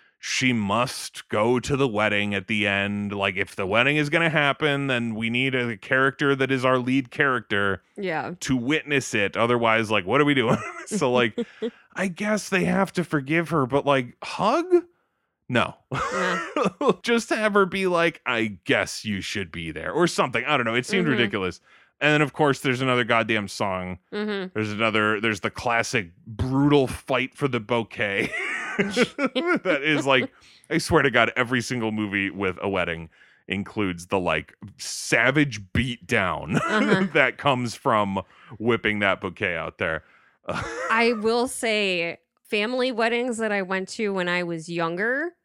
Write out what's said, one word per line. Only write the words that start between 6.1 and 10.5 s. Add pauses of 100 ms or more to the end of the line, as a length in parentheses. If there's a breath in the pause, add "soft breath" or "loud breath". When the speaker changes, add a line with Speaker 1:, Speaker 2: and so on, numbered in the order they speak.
Speaker 1:
that
is
our
lead
character (160)
Speaker 2:
Yeah.
Speaker 1:
to
witness
it.
Otherwise,
like,
what
are
we
doing?